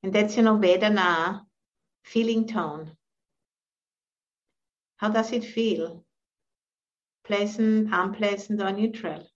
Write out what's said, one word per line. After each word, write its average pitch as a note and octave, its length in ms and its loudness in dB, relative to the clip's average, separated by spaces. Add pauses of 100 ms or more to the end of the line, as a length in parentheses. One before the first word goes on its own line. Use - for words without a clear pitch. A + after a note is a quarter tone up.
And F#3+ 100 -6
that's, G#3 240 2
you A#3+ 60 4
know, A3 140 6
Vedana, F#3 840 2 (640)
feeling A3+ 440 0
tone. D#3 480 -8 (2000)
How G#3+ 140 -2
does A3 220 0
it A#3 120 -4
feel? G3 600 -4 (1200)
Pleasant, G#3+ 680 0
unpleasant, G3+ 680 -2
or F#3+ 120 -2
neutral? G3 640 -4